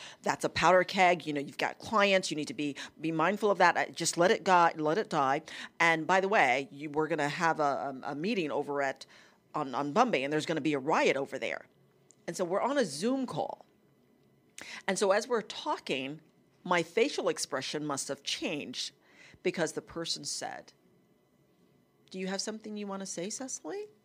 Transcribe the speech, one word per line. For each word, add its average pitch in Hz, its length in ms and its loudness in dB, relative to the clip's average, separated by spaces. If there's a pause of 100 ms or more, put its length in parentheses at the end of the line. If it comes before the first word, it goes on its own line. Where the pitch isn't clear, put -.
(240)
that's - 200 -2
a - 60 0
powder 180 340 6
keg. 180 420 4
You 156 60 -4
know, 143 80 -2
you've 143 180 -8
got - 220 -4
clients. 202 520 2
You 151 40 -4
need 147 140 -4
to 131 40 -10
be, 143 220 -4 (240)
be 160 140 -2
mindful 190 360 2
of 180 100 2
that. 175 180 6
I, 139 80 2 (100)
just 165 220 -2
let 175 120 6
it - 140 2
go, 175 320 6
let 156 220 0
it 220 120 -2
die. 143 320 2 (380)
And 165 260 4
by 190 140 4
the 190 80 2
way, 139 420 4
you, 143 200 -12
we're 151 180 0
gonna 151 220 0
have 156 320 0
a, 135 420 0
a, - 80 -6
a 143 40 -6
meeting 165 360 -2
over 143 300 -2
at, 135 240 -4 (500)
on, 139 180 -4
on 143 200 -2
Bombay, 190 300 4
and 147 100 -2
there's 151 120 0
gonna 160 140 -2
be 147 140 0
a 139 60 0
riot 170 360 2
over 135 240 -4
there." - 260 -6 (640)
And 170 80 -8
so 196 80 -2
we're 175 180 0
on 269 160 0
a 247 80 2
Zoom 226 400 -2
call. - 400 -8 (1200)
And 190 120 -2
so 196 120 4
as 233 180 2
we're 226 140 0
talking, 156 760 -6 (460)
my 175 180 2
facial 233 460 0
expression 151 560 -4
must 143 240 -4
have 139 140 -8
changed 147 680 -6 (520)
because 175 300 0
the 147 80 -6
person 160 440 -8
said, - 480 -10 (1400)
"Do 185 80 -8
you 190 80 -4
have 190 140 -4
something 214 340 -8
you 208 100 -8
wanna 196 200 -8
say, 185 240 -6
Cecily?" 311 560 -8 (200)